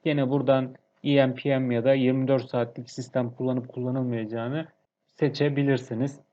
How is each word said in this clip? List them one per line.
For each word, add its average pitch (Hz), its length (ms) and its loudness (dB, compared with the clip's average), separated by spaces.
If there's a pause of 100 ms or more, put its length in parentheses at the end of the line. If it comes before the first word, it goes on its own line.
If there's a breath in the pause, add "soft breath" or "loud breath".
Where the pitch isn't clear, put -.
Yine 143 260 2
buradan 131 440 2 (300)
E 139 220 6
M 127 80 0
P 135 240 0
M 127 160 0
ya 117 100 0
da 135 100 6
yirmi 131 340 2
dört 127 220 0
saatlik 120 400 -4
sistem 123 400 -4
kullanıp 127 380 -4
kullanılmayacağını 123 960 -4 (480)
seçebilirsiniz. 139 1040 0 (120)